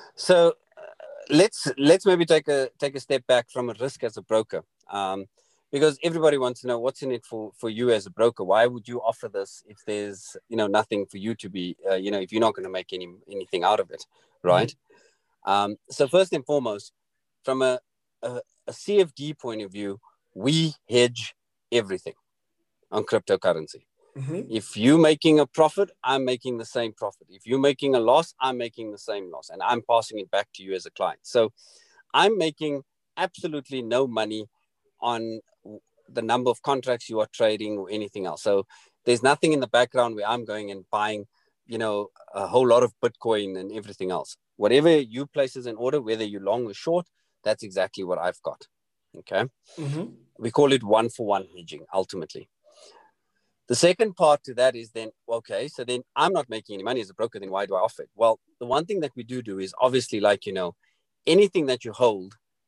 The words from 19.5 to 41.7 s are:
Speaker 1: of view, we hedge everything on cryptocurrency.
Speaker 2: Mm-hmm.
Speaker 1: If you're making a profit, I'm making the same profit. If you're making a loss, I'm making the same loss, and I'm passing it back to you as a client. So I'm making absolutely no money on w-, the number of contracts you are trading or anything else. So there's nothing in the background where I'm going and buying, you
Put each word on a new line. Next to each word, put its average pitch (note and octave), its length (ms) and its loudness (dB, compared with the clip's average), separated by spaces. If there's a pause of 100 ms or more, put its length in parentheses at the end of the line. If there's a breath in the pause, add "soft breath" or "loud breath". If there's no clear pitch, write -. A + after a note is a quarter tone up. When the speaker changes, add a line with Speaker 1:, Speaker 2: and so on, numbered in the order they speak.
Speaker 1:
of G2 80 -12
view, G2+ 300 -8 (340 soft breath)
we D3+ 400 0 (140)
hedge A#2+ 480 0 (340)
everything F#3 440 -2 (760)
on G#2+ 120 -2
cryptocurrency. F#2 840 -2 (300)
Speaker 2:
Mm-hmm. D3+ 320 -8
Speaker 1:
If A2 280 -8
you're B2+ 200 6
making D#3 440 6
a C#3 60 4
profit, D#3+ 440 2 (140)
I'm C3+ 200 0
making B2 340 -4
the A2+ 60 -10
same A2+ 280 -4
profit. - 360 -10
If F#2+ 180 -20
you're B2+ 120 0
making C#3 380 2
a A#2 40 2
loss, C3 400 4
I'm C3 160 -2
making A#2 360 -10
the G2+ 60 -16
same G2 320 -10
loss, D2+ 200 -18
and E2+ 100 -12
I'm A2+ 220 -2
passing A2+ 380 0
it F#2 100 -12
back G2+ 240 -2
to G2 80 -18
you F#2+ 100 -10
as F#2 140 -8
a - 60 -18
client. F2+ 320 -6
So A2+ 280 0 (640 soft breath)
I'm G3 240 4
making D3+ 460 -4 (320)
absolutely D3+ 680 -8
no A#2+ 240 0
money A2 400 -6 (540)
on A2+ 400 -4 (240)
w-, G#2+ 160 -18 (280)
the - 140 -6
number B2 260 0
of A#2 140 0
contracts B2+ 480 -2
you A2 80 -4
are G#2+ 140 0
trading G#2+ 440 0
or F#2+ 140 -8
anything G#2 340 -8
else. D#2 200 -8
So G2 220 2 (380 soft breath)
there's A#2+ 200 2
nothing D#3 280 4
in C#3+ 80 2
the B2 60 -4
background A#2+ 480 2
where G#2 140 -4
I'm A#2+ 160 -4
going G#2 260 -8
and G2 200 -14
buying, G#2+ 360 -2 (400)
you A#2 120 -8